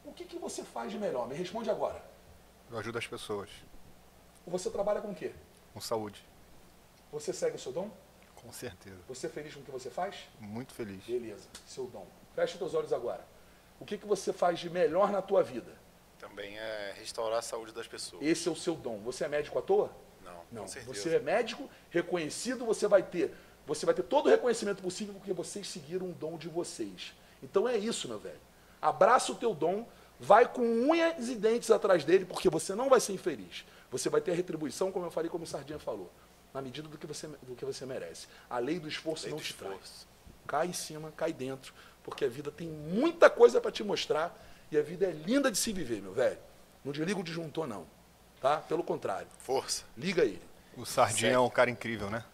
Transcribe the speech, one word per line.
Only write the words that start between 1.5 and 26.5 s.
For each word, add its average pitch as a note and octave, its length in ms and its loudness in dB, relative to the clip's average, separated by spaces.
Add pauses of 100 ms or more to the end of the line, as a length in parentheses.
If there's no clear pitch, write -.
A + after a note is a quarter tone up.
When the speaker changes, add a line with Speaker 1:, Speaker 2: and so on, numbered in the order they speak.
Speaker 1:
agora. C3 340 -2 (680)
Speaker 2:
Eu A#2 80 -6
ajudo A2+ 200 -4
as - 80 -6
pessoas. G#2 420 -6 (960)
Speaker 1:
Você F3+ 240 -4
trabalha G#3 300 0
com G#3 100 -8
o F#3 40 -8
quê? - 180 -8 (420)
Speaker 2:
Com G#2+ 60 -14
saúde. G#2+ 440 -4 (880)
Speaker 1:
Você D3+ 200 -6
segue D#3+ 240 -2
o - 20 -10
seu B2+ 140 -8
dom? F#3+ 180 -4 (460)
Speaker 2:
Com - 160 -18
certeza. F#2+ 460 -12 (100)
Speaker 1:
Você C3 180 -10
é D#3 40 -4
feliz D3+ 240 -12
com C#3+ 60 -16
o C3+ 40 -18
que C#3+ 60 -16
você B2+ 200 -10
faz? F#3 240 -4 (240)
Speaker 2:
Muito A2 340 -10
feliz. G2 320 -10
Speaker 1:
Beleza, A2+ 440 -6 (180)
seu B2+ 200 -10
dom. G2 200 -14 (300)
Fecha E3 160 0
os - 60 -12
teus D#3 160 -4
olhos D3+ 180 0
agora. A#2+ 340 -2 (540)
O C#3 40 -12
que G3+ 140 -6
que G#3 80 -12
você G3+ 260 0
faz F3 260 2
de F3 120 -8
melhor F3 400 4
na F#3+ 120 0
tua F#3+ 200 4
vida? B2 300 -4 (460)
Speaker 3:
Também G2+ 400 -12
é G#2+ 380 -6
restaurar A2 420 -2
a A#2 40 0
saúde A2+ 300 -8
das A2+ 140 -8
pessoas. G#2 360 -10
Speaker 1:
Esse D#3+ 260 2
é D#3+ 40 0
o D#3 40 -4
seu E3 180 -2
dom. B2 260 -6
Você B2 240 -6
é D3+ 40 -4
médico D3 300 -2
à A#2+ 40 0
toa? F#3+ 280 4 (340)
Speaker 3:
Não, F2 80 -16 (200)
Speaker 1:
Não. A2 100 -10
Speaker 3:
com - 60 -10
certeza. B2+ 260 -12
Speaker 1:
Você E3 220 0
é - 20 6
médico A3 500 0 (220)
reconhecido, F3 720 -2
você G#3+ 240 2
vai F#3 140 8
ter, E3+ 320 -2 (320)
você - 180 -4
vai E3+ 100 4
ter F3+ 100 0
todo C#4+ 220 4
o - 40 8
reconhecimento G3+ 520 4
possível G3 320 -6
porque G3 180 -8
vocês F3+ 360 -6
seguiram F3+ 380 -6
o F3+ 60 -6
dom D#3 240 -6
de D#3+ 120 -10
vocês. A#2+ 640 -8 (300)